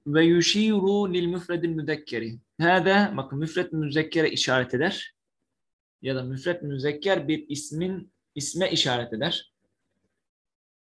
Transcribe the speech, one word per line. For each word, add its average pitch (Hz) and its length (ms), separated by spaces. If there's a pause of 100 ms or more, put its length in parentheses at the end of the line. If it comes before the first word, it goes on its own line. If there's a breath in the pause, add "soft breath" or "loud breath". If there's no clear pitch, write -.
ve 156 180
yuşîru 196 880
lil 175 140
müfredil 175 420
müzekkeri. 143 680 (220)
Hâzâ, 190 560
bakın 135 220
müfred 175 320
müzekkere 156 600
işaret 127 420
eder. 156 420 (880)
Ya 135 140
da 127 80
müfred 135 380
müzekker 147 680
bir 151 220
ismin, 170 640 (220)
isme 170 360
işaret 123 420
eder. 139 400 (1400)